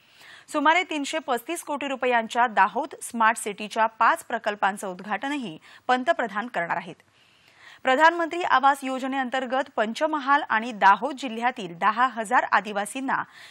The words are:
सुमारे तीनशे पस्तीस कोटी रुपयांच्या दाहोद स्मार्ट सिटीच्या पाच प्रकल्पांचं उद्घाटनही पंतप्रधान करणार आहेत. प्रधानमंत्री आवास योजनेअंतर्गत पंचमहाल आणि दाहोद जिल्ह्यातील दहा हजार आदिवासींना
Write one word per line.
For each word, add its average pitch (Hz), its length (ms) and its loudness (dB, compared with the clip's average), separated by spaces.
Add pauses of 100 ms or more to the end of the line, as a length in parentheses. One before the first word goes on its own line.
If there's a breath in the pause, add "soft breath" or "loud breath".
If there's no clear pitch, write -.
(520 loud breath)
सुमारे 311 320 4
तीनशे 311 360 -4
पस्तीस 294 440 -4
कोटी 285 240 -6
रुपयांच्या 247 600 0
दाहोद 208 540 0
स्मार्ट 226 360 2
सिटीच्या 208 480 -4
पाच 240 380 2
प्रकल्पांचं 208 640 -4
उद्घाटनही 202 680 -6 (300 loud breath)
पंतप्रधान 247 600 0
करणार 170 300 -4
आहेत. 170 180 -10 (880 soft breath)
प्रधानमंत्री 330 600 4
आवास 277 400 4
योजनेअंतर्गत 262 920 -4
पंचमहाल 277 760 0
आणि 226 220 -2
दाहोद 202 480 4
जिल्ह्यातील 226 580 -4
दहा 220 300 2
हजार 233 440 0
आदिवासींना 208 720 -2 (280 loud breath)